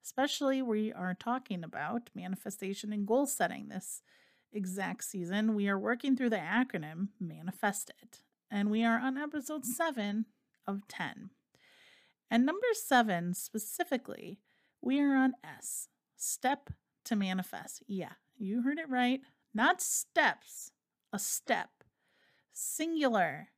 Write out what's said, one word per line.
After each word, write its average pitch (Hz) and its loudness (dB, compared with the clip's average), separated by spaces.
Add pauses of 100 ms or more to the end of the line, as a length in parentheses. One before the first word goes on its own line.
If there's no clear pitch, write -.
Especially 269 0
we 214 0
are 185 -4
talking 233 -4
about 170 -6
manifestation 196 -6
and 208 -2
goal 262 4
setting 160 -2
this - -10 (500)
exact 190 -4
season. 202 0
We 202 2
are 196 2
working 240 2
through 240 2
the 220 2
acronym 180 -2 (100)
manifested, 175 -6 (280)
and 208 0
we 220 4
are 226 4
on 262 0
episode 302 -6
seven 226 0 (400)
of 202 -4
ten. - -8 (1040)
And 240 6
number 392 0
seven 202 4
specifically, - -6 (420)
we 262 2
are 277 4
on 262 6 (100)
S, - -10 (280)
step - -2 (360)
to 233 0
manifest. 185 -2
Yeah, 190 -6 (240)
you 220 -2
heard 277 0
it 320 -8
right. 254 2 (320)
Not 294 4
steps, - 0 (400)
a 202 -2
step. - -2 (720)
Singular. 226 0